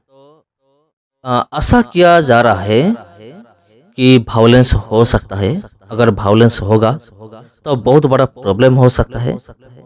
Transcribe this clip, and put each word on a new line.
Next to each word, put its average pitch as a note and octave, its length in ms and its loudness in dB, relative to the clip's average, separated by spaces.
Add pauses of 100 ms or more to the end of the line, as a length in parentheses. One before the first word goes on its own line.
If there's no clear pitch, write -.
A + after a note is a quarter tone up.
(1200)
आ, B2 120 -4 (160)
आशा F#3+ 320 0
किया F3 380 2
जा A#2+ 200 2
रहा G#2+ 200 0
है B2 320 0 (1040)
कि B2+ 180 4 (120)
वायलेंस A#2+ 460 2
हो A2 320 0
सकता - 300 -6
है। G2+ 180 -4 (360)
अगर A2+ 220 0
वायलेंस G#2+ 500 0
होगा A2 300 0 (720)
तो D3 140 -4
बहुत C#3+ 280 2
बड़ा C3 200 0
प्रॉब्लम B2+ 480 -2
हो B2+ 160 2
सकता - 280 -6
है। A#2+ 180 -8 (500)